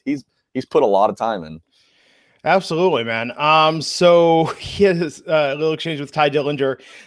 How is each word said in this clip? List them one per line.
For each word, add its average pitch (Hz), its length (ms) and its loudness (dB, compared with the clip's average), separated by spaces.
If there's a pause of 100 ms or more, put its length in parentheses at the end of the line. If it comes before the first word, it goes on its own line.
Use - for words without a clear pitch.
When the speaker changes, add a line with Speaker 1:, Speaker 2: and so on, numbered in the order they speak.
Speaker 1:
he's, 139 180 -6 (300)
he's 127 120 -6
put 151 180 0
a - 20 2
lot 101 240 2
of 101 80 -8
time 110 260 -6
in. 78 160 -16 (840)
Speaker 2:
Absolutely, 165 600 0
man. 113 360 -6
Um, 156 420 2
so 170 640 4
<laughs> - 140 -10
he - 240 -4
has, 170 440 0
uh, 151 260 0
a - 20 -8
little 160 180 -2
exchange 156 260 -8
with 139 120 -10
Tye 147 180 2
Dillinger, 139 500 -2 (280)